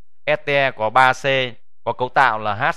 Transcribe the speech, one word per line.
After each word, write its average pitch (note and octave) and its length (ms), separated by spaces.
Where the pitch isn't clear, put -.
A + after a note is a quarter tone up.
este C#3+ 460
có A2 200
ba C3 220
C - 120
có A#2+ 80
cấu B2 160
tạo B2 300
là G#2+ 160
H B2+ 220